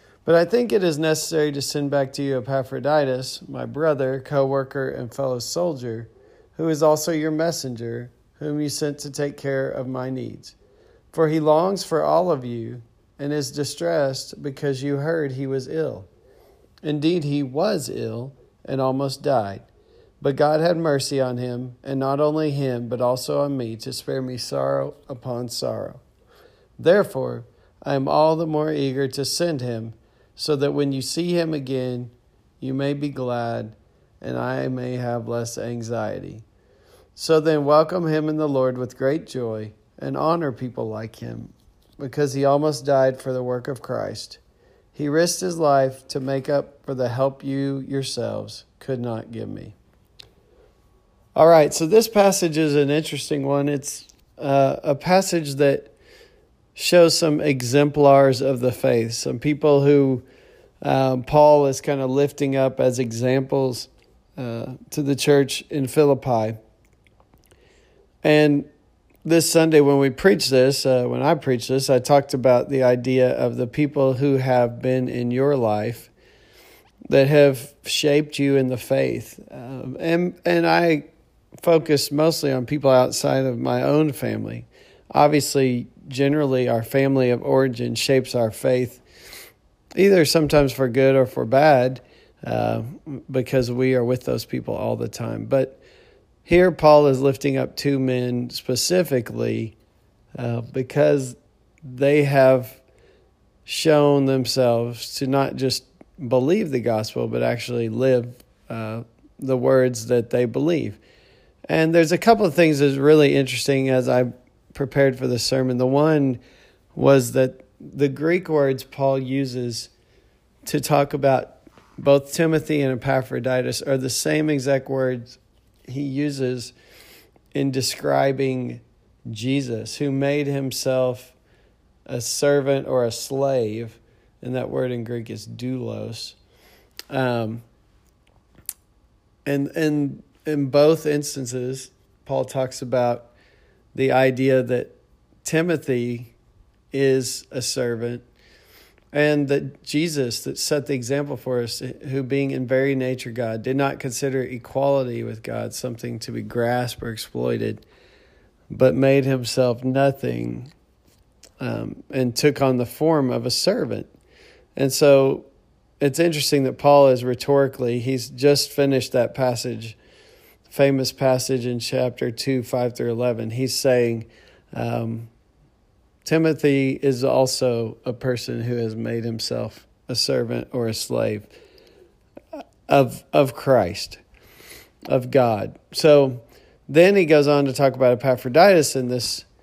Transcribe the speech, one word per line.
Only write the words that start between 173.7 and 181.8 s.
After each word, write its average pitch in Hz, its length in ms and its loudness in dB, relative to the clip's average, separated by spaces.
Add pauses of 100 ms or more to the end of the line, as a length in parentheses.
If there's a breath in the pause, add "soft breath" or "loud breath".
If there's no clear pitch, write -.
saying, 120 540 2 (460 soft breath)
um, 117 560 -6 (960)
Timothy 143 760 2
is 131 220 0
also 127 800 0
a 127 80 -6
person 120 520 -6
who 123 120 -4
has 113 220 -4
made 113 260 -6
himself 113 640 -8 (220)
a 127 40 -6
servant 120 600 -2
or 120 160 -2
a 110 40 -4
slave 107 540 -4 (1400 soft breath)